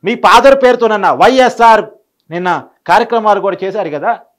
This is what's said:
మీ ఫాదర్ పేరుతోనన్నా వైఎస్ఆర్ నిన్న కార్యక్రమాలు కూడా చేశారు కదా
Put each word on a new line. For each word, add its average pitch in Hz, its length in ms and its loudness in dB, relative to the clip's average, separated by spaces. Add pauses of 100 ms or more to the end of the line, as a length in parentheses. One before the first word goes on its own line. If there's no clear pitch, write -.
మీ 208 100 -2
ఫాదర్ 247 480 2
పేరుతోనన్నా 220 500 0
వైఎస్ఆర్ 226 720 2 (460)
నిన్న 175 380 -6 (180)
కార్యక్రమాలు 214 540 0
కూడా 185 240 -4
చేశారు 190 240 -6
కదా 160 320 -6 (180)